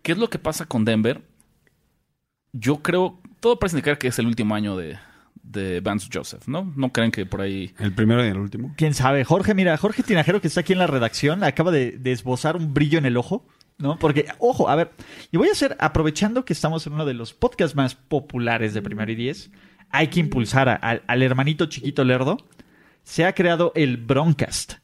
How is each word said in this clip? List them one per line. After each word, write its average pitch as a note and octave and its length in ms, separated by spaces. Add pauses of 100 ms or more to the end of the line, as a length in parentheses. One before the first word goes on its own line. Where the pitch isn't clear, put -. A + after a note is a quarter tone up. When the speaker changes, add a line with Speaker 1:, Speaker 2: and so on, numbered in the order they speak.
Speaker 1:
¿Qué E3 100
es E3+ 60
lo A3+ 120
que D3+ 100
pasa D#3 260
con A2 180
Denver? A2 380 (1300)
Yo B2+ 320
creo, F3+ 340 (220)
todo A#3 200
parece E3 180
indicar C#3+ 200
que B2+ 120
es A#2+ 100
el A2+ 80
último A2+ 280
año G#2 200
de, E2+ 220 (540)
de F#2+ 300
Vance G2+ 320
Joseph, - 340
¿no? E3+ 280
¿No C3+ 160
creen A2+ 200
que G2 140
por G2 160
ahí? G2 380
Speaker 2:
¿El G2+ 140
primero A2+ 320
y G#2+ 40
el F#2+ 80
último? A2+ 400
Speaker 3:
¿Quién D#3 160
sabe? C#3 300
Jorge, G3+ 300
mira, F3+ 240
Jorge G#3+ 260
Tinajero, F3+ 380
que E3+ 60
está E3 140
aquí F#3 120
en F#3 60
la F3+ 80
redacción, C#3 560
acaba E3 280
de, B2+ 200
de B2+ 200
esbozar B2+ 460
un D#3 160
brillo D3 240
en D3 80
el B2 120
ojo, F3+ 300 (300)
¿no? C#3 220
Porque, D3 260 (140)
ojo, A#3+ 300
a C#3+ 60
ver, E3 160 (400)
y E3 60
voy D4 120
a - 40
hacer, C#4 260
aprovechando E3 680
que - 80
estamos D#3 340
en D3 60
uno D#3 120
de C3+ 80
los A#2 200
podcasts F#3 420
más C3+ 200
populares A#2 800
de A2 80
Primero G#2+ 300
y A2+ 40
Diez, B2 360 (380)
hay D3+ 180
que E3+ 120
impulsar C3 480
a, A2+ 80
al, - 320
al B2 160
hermanito C#3 440
chiquito C#3+ 360
lerdo. C3 340 (680)
Se - 220
ha F#3+ 80
creado F3 420
el C3+ 220
Broncast. C3+ 760 (100)